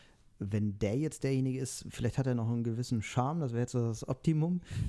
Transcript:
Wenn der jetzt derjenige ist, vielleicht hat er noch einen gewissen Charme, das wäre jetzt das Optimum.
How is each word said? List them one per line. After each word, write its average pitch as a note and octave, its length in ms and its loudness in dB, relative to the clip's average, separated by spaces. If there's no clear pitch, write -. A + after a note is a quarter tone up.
Wenn G2+ 380 0
der A2 200 0
jetzt D3+ 260 -2
derjenige C3 340 2
ist, - 300 -6
vielleicht A#2+ 300 -2
hat C3 80 2
er B2+ 80 2
noch A2+ 160 0
einen A#2 140 0
gewissen A#2 360 0
Charme, C3+ 400 0
das B2+ 120 -2
wäre A#2 100 0
jetzt B2 120 -4
das A#2 320 0
Optimum. E3 540 2